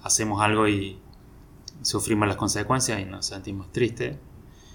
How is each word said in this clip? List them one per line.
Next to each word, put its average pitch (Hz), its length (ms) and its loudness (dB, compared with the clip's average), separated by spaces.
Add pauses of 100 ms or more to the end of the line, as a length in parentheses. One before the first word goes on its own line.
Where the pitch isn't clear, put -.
hacemos 107 380 0
algo 107 280 6
y 98 320 -2 (840)
sufrimos 107 460 2
las 95 80 0
consecuencias 107 640 0
y 98 40 -6
nos 95 220 -8
sentimos 98 460 -8
tristes, 120 440 -2 (580)